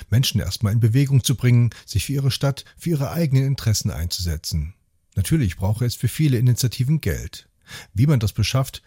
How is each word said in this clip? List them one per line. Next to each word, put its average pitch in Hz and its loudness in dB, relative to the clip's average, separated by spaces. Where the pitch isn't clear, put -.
Menschen 120 2
erstmal 98 -2
in 113 2
Bewegung 135 4
zu 127 -2
bringen, 120 4
sich - -2
für - -4
ihre 139 0
Stadt, - -2
für - -6
ihre 143 -2
eigenen 135 0
Interessen 117 0
einzusetzen. 80 -4
Natürlich 107 0
brauche 107 -2
es 120 -2
für - -2
viele 147 2
Initiativen 123 2
Geld. - -6
Wie 123 2
man 143 4
das 107 0
beschafft, - -2